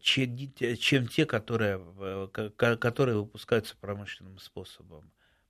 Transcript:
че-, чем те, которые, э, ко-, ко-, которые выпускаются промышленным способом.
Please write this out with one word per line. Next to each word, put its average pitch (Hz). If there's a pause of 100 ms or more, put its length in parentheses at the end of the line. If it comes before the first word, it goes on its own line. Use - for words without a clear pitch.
че-, 127
чем 127
те, 156
которые, 110 (200)
э, 98
ко-, 107
ко-, 117
которые 120
выпускаются 107
промышленным 98
способом. 85 (400)